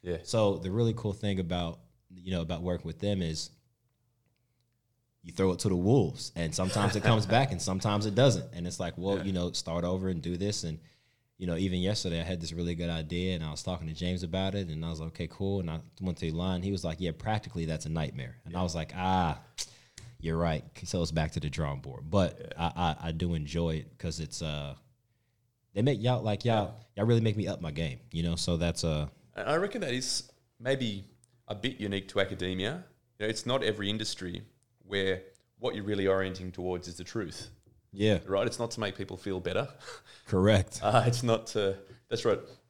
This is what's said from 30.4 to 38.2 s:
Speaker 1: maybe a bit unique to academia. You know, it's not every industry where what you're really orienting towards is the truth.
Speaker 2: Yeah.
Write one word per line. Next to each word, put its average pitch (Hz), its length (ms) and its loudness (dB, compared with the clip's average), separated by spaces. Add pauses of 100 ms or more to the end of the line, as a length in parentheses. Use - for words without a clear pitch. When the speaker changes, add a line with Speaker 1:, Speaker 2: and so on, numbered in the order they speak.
Speaker 1:
maybe 120 460 0 (420)
a 104 80 -6
bit 120 240 -4
unique 101 300 -2
to 101 120 2
academia. 95 640 -2 (360)
You 107 60 -2
know, 107 40 2
it's - 180 -4
not 131 160 2
every 101 260 0
industry 92 540 -4 (420)
where 95 380 0 (360)
what 120 160 -2
you're 110 80 -6
really 98 240 0
orienting 92 440 0
towards 90 360 -4
is 87 100 -12
the 92 60 -10
truth. 92 460 -8 (420)
Speaker 2:
Yeah. 101 360 4